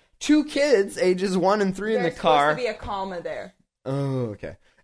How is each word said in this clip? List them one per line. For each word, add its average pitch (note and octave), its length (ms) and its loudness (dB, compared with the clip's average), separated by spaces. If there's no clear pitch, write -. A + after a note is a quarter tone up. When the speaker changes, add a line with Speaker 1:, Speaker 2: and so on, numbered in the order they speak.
Speaker 1:
Two D4+ 260 4
kids, C#4 540 0
ages F#3 360 2
one F#3+ 240 4
and F#3+ 160 0
three, G#3+ 200 -2
in - 80 0
the E3 60 0
Speaker 2:
There's E3 80 -6
supposed D3+ 200 4
Speaker 1:
car. C#3+ 140 4
Speaker 2:
to - 100 0
be A#3+ 60 -2
a G#3+ 80 -4
comma F#3+ 460 -8
there. D#3 340 -10
Speaker 1:
Oh, C3+ 440 -2
okay. F#2+ 300 -10